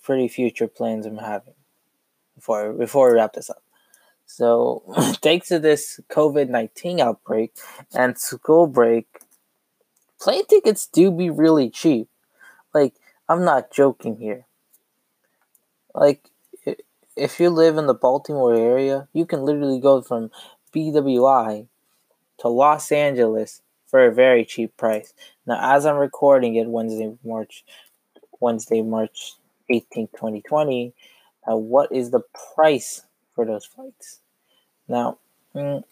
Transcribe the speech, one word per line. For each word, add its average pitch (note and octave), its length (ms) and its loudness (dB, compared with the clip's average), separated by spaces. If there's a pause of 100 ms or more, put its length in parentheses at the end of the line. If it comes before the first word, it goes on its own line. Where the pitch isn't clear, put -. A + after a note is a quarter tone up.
pretty C3 240 -2
future A#2 400 -4
plans A2 380 -8
I'm G#2+ 120 -12
having G#2+ 380 -12 (800)
before, G#2+ 380 -6
before B2+ 360 2
we A#2+ 60 6
wrap A2 180 2
this - 160 -14
up. - 140 -16 (680)
So, A#2+ 520 0 (120)
<laughs> - 280 -2
thanks E3+ 240 0
to F3 100 -2
this D3+ 420 0 (120)
covid D3 380 0
nineteen B2+ 500 -6
outbreak A2+ 520 -2 (440)
and B2+ 200 0
school D#3+ 520 2
break, A#2 400 2 (1120)
plane D#4+ 260 -2
tickets B3 400 2
do - 240 4
be E3+ 220 -4
really D3+ 400 2
cheap. C3+ 360 0 (640)
Like, C#3+ 220 2 (340)
I'm F3 160 0
not D3 280 0
joking C3 460 0
here. G#2+ 280 -10 (1500)
Like, - 340 2 (380)
i-, - 80 -6 (400)
if - 240 -6
you F3 100 4
live D#3+ 280 2
in D3+ 100 -2
the B2+ 80 2
Baltimore C3+ 580 0
area, C3+ 600 0
you E3 120 -2
can D#3 160 -6
literally C#3 380 -2
go C3+ 220 4
from A2+ 280 -8 (420)
B D#3 200 -4
W C3+ 340 0
I A2+ 400 0 (720)
to - 120 -6
Los C#3+ 420 0
Angeles B2 720 -2 (240)
for C3 180 6
a A#2 80 4
very B2 320 4
cheap - 320 -10
price. G#2+ 340 -4 (360)
Now, B2 280 0
as C#3+ 120 2
I'm D3 100 0
recording C#3 560 2
it, A2+ 140 -2
Wednesday, A2+ 560 -8
March, A2+ 420 -12 (720)
Wednesday, A2+ 440 -2
March A2 500 -8 (380)
eighteenth, A2+ 440 -6
twenty G#2+ 260 -10
twenty, C3 520 -4 (560)
uh, A2+ 80 0
what A#2 340 0
is B2 200 -4
the B2 100 0 (320)
price D#3 480 0 (320)
for A#2 120 -4
those G#2+ 200 -8
flights? - 540 -20 (680)
Now, A#2+ 320 -4 (360)
mm, C#3+ 360 -8